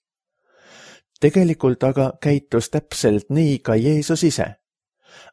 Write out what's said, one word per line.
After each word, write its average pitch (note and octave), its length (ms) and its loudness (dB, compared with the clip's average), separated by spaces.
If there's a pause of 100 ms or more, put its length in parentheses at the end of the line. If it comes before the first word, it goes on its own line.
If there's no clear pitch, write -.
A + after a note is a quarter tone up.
(1200)
Tegelikult D3+ 640 2
aga C3 380 -2
käitus C#3+ 480 -2
täpselt A2 600 -2
nii C#3+ 300 0
ka A2+ 160 -2
Jeesus D3+ 480 0
ise. G#2 320 -2 (760)